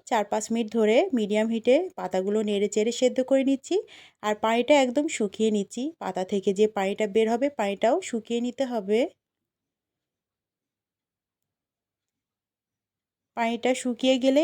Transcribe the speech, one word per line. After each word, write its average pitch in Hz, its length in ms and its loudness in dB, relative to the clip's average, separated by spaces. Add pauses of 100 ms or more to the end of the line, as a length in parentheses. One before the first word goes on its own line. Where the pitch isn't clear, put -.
চার 220 220 0
পাঁচ 214 220 -2
মিনিট 226 220 -2
ধরে 220 240 4 (160)
মিডিয়াম 214 380 0
হিটে 233 260 2 (180)
পাতাগুলো 190 480 -2
নেড়ে 208 260 0
চেড়ে 214 240 0
সেদ্ধ 254 300 0
করে 269 220 2
নিচ্ছি। 277 320 -2 (460)
আর 214 200 -2
পানিটা 240 320 2 (100)
একদম 262 240 -2
শুকিয়ে 220 420 -2
নিচ্ছি, 214 320 -4 (160)
পাতা 185 260 -6
থেকে 202 280 -2
যে 208 220 2
পানিটা 202 320 -2
বের 220 220 0
হবে 233 220 0
পানিটাও 220 520 -2
শুকিয়ে 233 380 -6
নিতে 247 240 -4
হবে। 220 340 -2 (4000)
পানিটা 233 380 0
শুকিয়ে 254 440 2
গেলে 269 260 4